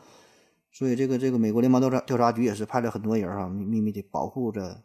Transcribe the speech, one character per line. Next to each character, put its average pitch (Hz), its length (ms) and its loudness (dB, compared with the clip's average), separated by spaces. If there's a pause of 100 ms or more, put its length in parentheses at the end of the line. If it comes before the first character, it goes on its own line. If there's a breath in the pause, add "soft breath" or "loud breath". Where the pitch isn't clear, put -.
(720 soft breath)
所 135 160 -4
以 120 80 0
这 135 100 0
个， 127 120 0
这 131 120 0
个 127 60 0
美 110 160 2
国 117 80 2
联 127 100 6
邦 127 80 6
调 131 120 4
查， 127 100 2
调 131 160 -2
查 117 160 4
局 117 120 0
也 107 100 0
是 104 100 -6
派 131 160 -2
了 117 100 -2
很 107 120 -6
多 107 120 0
人 101 140 0
啊， 98 180 -4
秘-， 95 200 -6
秘 110 160 0
密 107 100 0
地 101 80 -10
保 80 260 -6
护 120 240 -4
着 98 340 -8